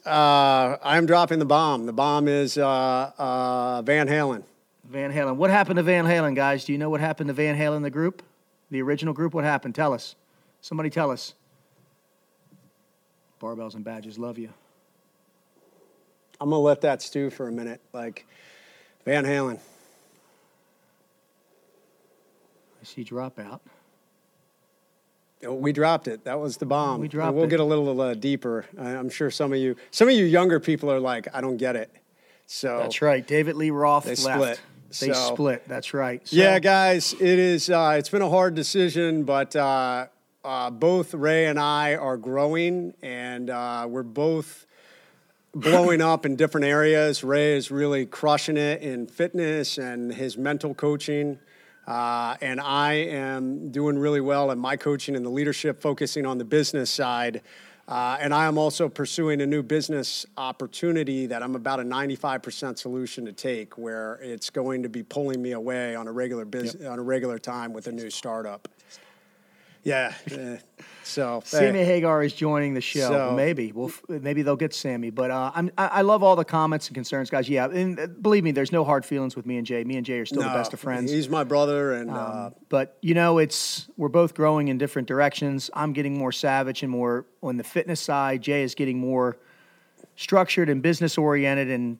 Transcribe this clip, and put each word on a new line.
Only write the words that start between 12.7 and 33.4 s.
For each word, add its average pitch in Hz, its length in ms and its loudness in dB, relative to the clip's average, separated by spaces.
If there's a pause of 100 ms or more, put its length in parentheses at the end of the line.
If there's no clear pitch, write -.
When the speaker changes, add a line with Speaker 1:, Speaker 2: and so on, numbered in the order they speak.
Speaker 2:
Barbells 113 360 -10
and 104 80 -12
badges, 110 340 -14
love 120 200 -10
you. 110 100 -12 (1900)
Speaker 1:
I'm 147 100 -2
gonna 151 120 2
let 143 180 4
that 143 200 0
stew 139 300 -4
for 131 160 -10
a 117 60 -8
minute. 117 280 -10 (120)
Like, 117 340 -14 (760)
Van 139 200 2
Halen. 135 360 -2 (3250)
Speaker 2:
I - 40 -20
see - 200 -14
dropout. 123 560 -12 (1900)
Speaker 1:
Oh, 127 80 -6
we 143 180 -2
dropped 156 360 2
it. 110 160 -8
That 135 160 -6
was 143 160 -6
the 143 100 -6
bomb. 139 340 0
Speaker 2:
We 151 60 -4
Speaker 1:
And 147 60 -6
Speaker 2:
dropped 156 220 0
Speaker 1:
we'll 165 100 4
Speaker 2:
it. 156 60 2
Speaker 1:
get 160 100 4
a 151 40 4
little, 143 360 2
uh, 123 140 0
deeper. 117 500 -4 (140)
I, 123 120 -8
I'm 127 200 -6
sure 143 200 -2
some 139 220 -2
of 135 60 0
you, 131 180 0 (140)
some 233 180 6
of 269 60 8
you 208 100 6
younger 175 340 6
people 147 320 0
are 135 100 2
like, 123 340 -2
"I 131 60 -4
don't 127 180 -4
get 123 180 -2
it." 110 140 -6 (560)
So 120 320 -4
Speaker 2:
That's 117 240 -2
right. 135 240 4
David 151 300 0